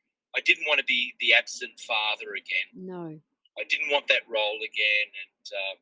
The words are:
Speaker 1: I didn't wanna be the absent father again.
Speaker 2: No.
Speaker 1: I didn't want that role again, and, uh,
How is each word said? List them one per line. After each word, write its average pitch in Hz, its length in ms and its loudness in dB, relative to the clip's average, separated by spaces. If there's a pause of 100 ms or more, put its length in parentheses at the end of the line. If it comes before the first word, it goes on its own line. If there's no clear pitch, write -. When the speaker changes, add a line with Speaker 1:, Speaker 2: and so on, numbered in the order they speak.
(360)
Speaker 1:
I 131 80 2
didn't 165 240 4
wanna 139 160 4
be 123 360 0
the 120 140 4
absent - 460 0
father 107 560 -2
again. - 380 -4
Speaker 2:
No. 175 440 -10 (400)
Speaker 1:
I - 100 -6
didn't 147 220 0
want 143 180 2
that 123 200 2
role 110 360 -2
again, 107 480 0
and, - 400 -18
uh, 98 300 -6